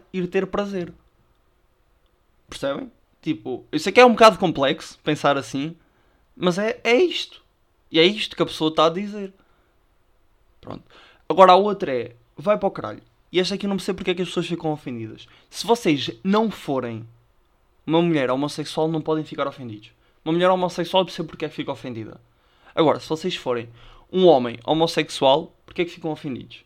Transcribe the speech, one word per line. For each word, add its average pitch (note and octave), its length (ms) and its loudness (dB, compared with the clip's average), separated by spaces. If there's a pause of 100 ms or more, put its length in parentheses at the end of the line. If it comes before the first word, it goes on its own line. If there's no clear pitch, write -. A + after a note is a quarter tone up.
(120)
ir F3 160 -4
ter F#3+ 180 -2
prazer. G3 460 -6 (1600)
Percebem? C#3+ 440 -8 (300)
Tipo, C3 500 -8
eu D3+ 60 -2
sei F#3+ 140 -2
que A3 60 6
é B3 60 10
um A#3+ 80 8
bocado G#3+ 260 6
complexo D3+ 640 -2
pensar D3 340 0
assim, C#3 380 -6 (640)
mas F3+ 220 0
é, G#3+ 260 -4
é A#3 100 2
isto. - 480 0 (480)
E D#3+ 80 0
é D#3+ 60 6
isto G#3 320 0
que F3 60 -2
a D#3 40 2
pessoa D#3+ 240 -4
está D#3 160 4
a E3 40 2
dizer. G3+ 420 -8 (1300)
Pronto. - 240 -18 (460)
Agora F#3 220 8
a F3+ 40 10
outra F#3+ 380 0
é, A#2 220 -8 (200)
vai G3+ 200 0
para G3 100 -2
o F#3+ 40 -2
caralho. - 320 -10 (280)
E E3 80 -2
esta F#3 160 0
aqui G3 120 -6
eu - 20 -2
não G3 80 -2
percebo F3+ 220 -6
porque F3+ 120 -4
é F3 40 -2
que F3+ 80 -4
as E3+ 60 -6
pessoas F3 180 -4
ficam D#3+ 260 -4
ofendidas. A#2+ 540 -12 (240)
Se - 160 -12
vocês F3 440 0 (140)
não G#3 260 2
forem A#2+ 560 -6 (800)
uma D#3+ 140 2
mulher D3+ 300 2
homossexual, D3 580 -4
não D#3+ 140 -4
podem D#3 220 -4
ficar D3 220 -6
ofendidos. A#2+ 460 -14 (320)
Uma D#3+ 80 -2
mulher F3 160 2
homossexual, F#3 540 0
eu F3+ 40 -4
percebo E3 220 -10
porque - 160 -12
é D3+ 60 -6
que - 40 -18
fica D3 160 -8
ofendida. A#2 480 -12 (560)
Agora, D3 240 2
se - 100 -14
vocês E3 280 -4
forem A#2 320 -4 (420)
um F#3 140 4
homem B2+ 400 6
homossexual, D#3+ 880 2 (120)
porquê - 160 -4
é - 20 -2
que E3+ 60 -6
ficam - 200 -10
ofendidos? - 560 -12